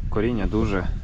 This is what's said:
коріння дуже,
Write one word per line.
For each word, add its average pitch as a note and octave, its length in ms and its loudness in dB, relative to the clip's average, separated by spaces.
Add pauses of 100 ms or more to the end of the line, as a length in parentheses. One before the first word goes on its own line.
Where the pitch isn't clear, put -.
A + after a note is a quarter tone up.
(100)
коріння A2 360 0
дуже, G2 420 0 (160)